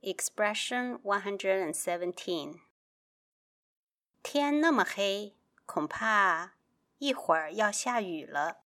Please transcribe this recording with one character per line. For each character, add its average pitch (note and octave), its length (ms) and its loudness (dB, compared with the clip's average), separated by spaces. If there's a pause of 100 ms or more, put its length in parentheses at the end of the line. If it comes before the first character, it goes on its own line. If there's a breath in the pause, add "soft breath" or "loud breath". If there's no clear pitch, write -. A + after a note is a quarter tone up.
Expression A3+ 1000 -4
one G3+ 180 0
hundred G3 420 0
and D#3 120 -2
seventeen. F3 840 -4 (1600)
天 C#4+ 400 2
那 E4 100 6
么 A#3 100 4
黑， G3+ 540 -2 (300)
恐 D#3 200 -2
怕 G3 680 2 (420)
一 C#4 160 0
会 E3+ 240 2
儿 D#3 160 0
要 G#3 180 4
下 A#3+ 300 0
雨 E3+ 240 -4
了。 D3+ 480 -2